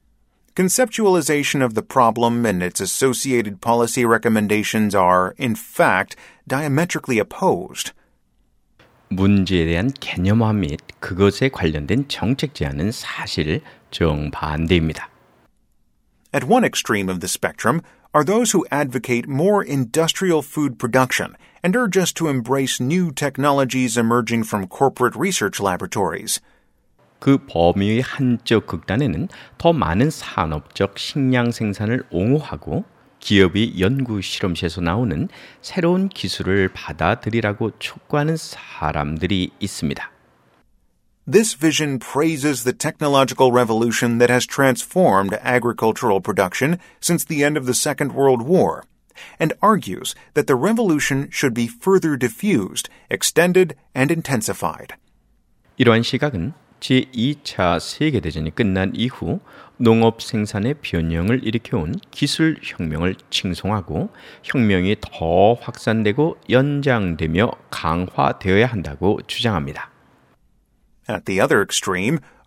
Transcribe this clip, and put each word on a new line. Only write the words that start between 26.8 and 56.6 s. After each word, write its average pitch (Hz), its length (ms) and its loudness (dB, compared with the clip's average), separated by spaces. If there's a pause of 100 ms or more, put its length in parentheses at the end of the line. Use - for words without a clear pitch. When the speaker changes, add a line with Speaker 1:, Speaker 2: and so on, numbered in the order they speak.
Speaker 2:
그 135 260 4
범위의 98 560 2
한쪽 120 640 0
극단에는 98 640 -4 (280)
더 170 160 2
많은 156 380 0
산업적 - 880 -4
식량 127 540 0
생산을 107 580 -4
옹호하고 110 720 -2 (360)
기업이 95 600 2
연구 113 400 0
실험실에서 90 600 -4
나오는 92 480 -2 (340)
새로운 180 460 0
기술을 95 640 -2
받아들이라고 104 1040 -2
촉구하는 - 580 -2
사람들이 80 1200 -4
있습니다. - 520 -6 (1120)
Speaker 1:
This 214 300 4
vision 147 460 0
praises 143 640 0
the 123 120 0
technological 135 760 2
revolution 117 640 2
that 120 100 6
has 123 160 2
transformed 117 1000 2
agricultural 117 760 0
production 101 600 0 (200)
since 170 240 -2
the 147 200 0
end 147 120 2
of 131 80 -4
the 127 100 0
Second 143 380 -2
World 127 300 4
War, 117 400 2 (560)
and 160 240 -2
argues 151 540 0 (180)
that 147 140 0
the 139 80 4
revolution 151 720 0
should 131 240 -2
be 117 140 -2
further 165 480 2
diffused, 127 720 -2 (180)
extended, 180 680 2 (180)
and 139 160 2
intensified. 110 840 -4 (800)
Speaker 2:
이러한 117 260 6
시각은 123 520 -2 (260)